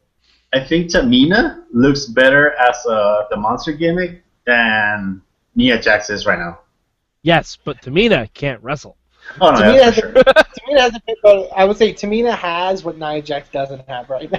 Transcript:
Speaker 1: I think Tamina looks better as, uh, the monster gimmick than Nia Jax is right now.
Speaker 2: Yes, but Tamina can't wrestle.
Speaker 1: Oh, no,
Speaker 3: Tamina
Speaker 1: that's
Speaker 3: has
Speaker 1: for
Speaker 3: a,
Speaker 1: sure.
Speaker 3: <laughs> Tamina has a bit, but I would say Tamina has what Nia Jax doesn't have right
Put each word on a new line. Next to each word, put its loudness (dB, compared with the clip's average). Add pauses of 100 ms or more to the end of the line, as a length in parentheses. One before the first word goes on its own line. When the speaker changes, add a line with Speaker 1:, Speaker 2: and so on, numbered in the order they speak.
(520)
Speaker 1:
I 0
think -2
Tamina 0
looks 0
better 2
as, 0
uh, 0
the -4
monster -4
gimmick -4 (240)
than -2 (340)
Nia 0
Jax -2
is -6
right -2
now. -12 (640)
Speaker 2:
Yes, 0
but -10
Tamina 0
can't -8
wrestle. -10 (440)
Speaker 1:
Oh, 6
no, 2
Speaker 3:
Tamina 6
Speaker 1:
that's 6
Speaker 3:
has 2
Speaker 1:
for -4
Speaker 3:
a, -14
Speaker 1:
sure. 4
Speaker 3:
<laughs> 4 (340)
Tamina 2
has 0
a -12
bit, -8
but 4
I 4
would 0
say 2
Tamina -2
has -4
what -10
Nia -6
Jax -10
doesn't -10
have -12
right -8